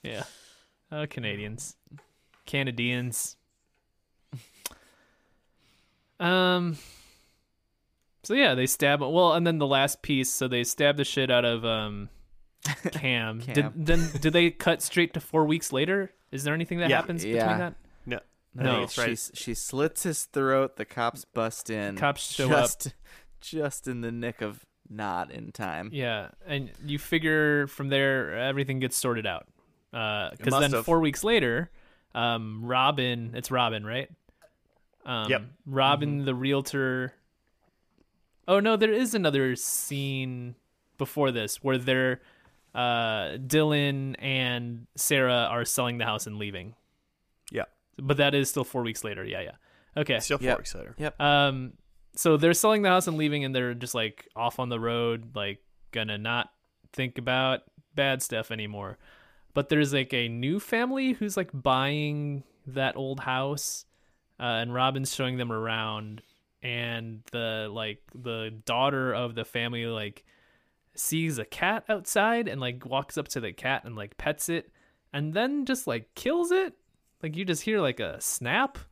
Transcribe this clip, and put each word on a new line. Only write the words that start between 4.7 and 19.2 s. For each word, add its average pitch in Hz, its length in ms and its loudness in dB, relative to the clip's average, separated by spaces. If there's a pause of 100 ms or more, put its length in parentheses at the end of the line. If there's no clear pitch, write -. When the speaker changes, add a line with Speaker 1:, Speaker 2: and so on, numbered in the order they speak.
Speaker 1:
Um, 180 580 4 (1500)
so - 100 -2
yeah, 240 220 6
they 127 100 4
stab, 143 360 4
well, 165 320 6
and 170 120 4
then 165 120 4
the 147 100 2
last 135 340 4
piece, 131 280 2
so - 180 0
they 123 160 2
stab 143 340 2
the 143 60 0
shit 135 260 0
out 120 160 6
of, 117 200 0
um, 107 440 -2 (560)
Speaker 2:
<laughs> 147 260 -4
Speaker 1:
Cam. 117 500 -2
Speaker 2:
Cam. 123 120 -8
Speaker 1:
Did, 143 320 0
then, 170 240 6 (120)
do 156 80 4
they 170 220 6
cut - 300 0
straight - 340 0
to 165 40 -2
four 160 260 2
weeks 156 280 0
later? 190 380 0 (200)
Is 135 120 -6
there 147 100 0
anything 170 260 -2
that 170 100 2
Speaker 3:
Yeah. 127 80 4
Speaker 1:
happens 170 260 -2
between 180 140 -2
Speaker 2:
Yeah. 110 200 4
Speaker 1:
that? 175 180 -4 (300)
Speaker 3:
No. 120 140 -4 (360)
Speaker 2:
No, 127 80 -4
Speaker 1:
No. 127 180 2
Speaker 3:
That's - 160 -4
right. 117 220 0
Speaker 2:
she, - 160 -10